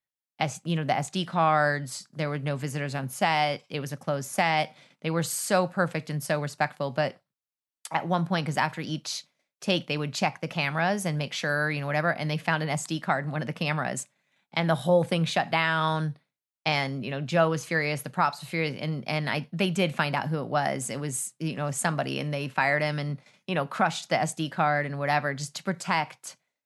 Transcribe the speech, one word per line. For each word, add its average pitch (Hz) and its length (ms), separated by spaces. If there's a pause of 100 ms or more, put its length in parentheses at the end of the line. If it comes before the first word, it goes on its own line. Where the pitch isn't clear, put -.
(380)
S-, 156 260
you 165 120
know, 156 80
the 139 120
S 147 140
D 185 160
cards. 151 880
There 147 160
were 147 80
no 143 180
visitors 139 380
on 135 140
set. 151 600
It 147 120
was 139 120
a 143 40
closed 139 340
set. 160 460 (260)
They 160 80
were 165 140
so 185 420
perfect 170 440
and 151 120
so 151 180
respectful. 147 500
But 151 260 (760)
at 160 180
one 175 180
point, 165 200
'cause 147 100
after 156 240
each 143 440 (360)
take, 175 260
they 147 120
would 147 160
check - 260
the 160 80
cameras 170 580
and 151 120
make 143 140
sure, 151 380
you 147 100
know, 139 60
whatever. 151 260
And 151 180
they 151 80
found 156 240
an 156 60
S 151 180
D 156 140
card 139 240
in 123 60
one 151 120
of 120 40
the 151 60
cameras, 143 540 (460)
and 165 180
the 160 40
whole 175 300
thing 170 200
shut - 260
down. 160 640 (480)
And, 139 400
you 139 80
know, 139 80
Joe 160 300
was 160 140
furious, 151 380
the - 80
props 156 320
were 143 60
furious, 160 320
and, 151 260
and 151 240
I, 151 220
they 185 180
did 170 240
find 147 220
out 147 120
who 156 120
it 117 80
was. 139 420
It 123 80
was, 143 400
you 160 160
know, 147 160
somebody, 135 480
and 147 160
they 143 140
fired 143 340
him 151 160
and, 147 220 (260)
you 185 80
know, 139 120
crushed - 420
the 147 120
S 160 140
D 156 160
card 147 360
and 143 120
whatever, 143 360
just 143 220
to - 60
protect, 175 720 (300)